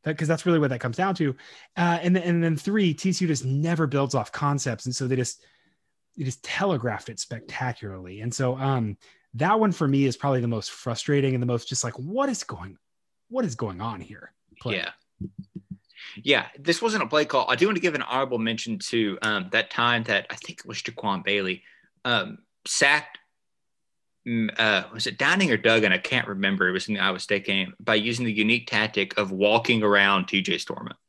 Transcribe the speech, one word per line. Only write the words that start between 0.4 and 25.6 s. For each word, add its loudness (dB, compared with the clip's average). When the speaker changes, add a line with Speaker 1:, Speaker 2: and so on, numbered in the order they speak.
Speaker 1:
really 6
what 4
that -2
comes -4
down 2
to. 0
Uh, 2
and, 4
and 2
then 2
three, 2
T 0
C 0
U 0
just 0
never 0
builds 0
off -2
concepts. -2
And -4
so -4
they 2
just, -2
they -6
just -6
telegraphed -2
it -12
spectacularly. -8
And -6
so, 0
um, 0
that 2
one 6
for 0
me 4
is 2
probably 0
the -2
most -4
frustrating 0
and 0
the 0
most -2
just -4
like, -6
"What -2
is -4
going, -12
what -2
is -4
going -6
on -6
here?" -18
play. -4
Speaker 2:
Yeah. -4
Yeah, 2
this 0
wasn't 0
a -4
play 2
call. 0
I 2
do 4
want 2
to -2
give 0
an -4
honorable -2
mention -4
to, 0
um, 0
that 0
time 2
that 0
I -10
think -16
it -20
was -10
Jaquan -4
Bailey, -2
um, -2
sacked, 2
mm, 0
uh, 2
was -4
it -4
Downing 4
or 4
Duggan? 4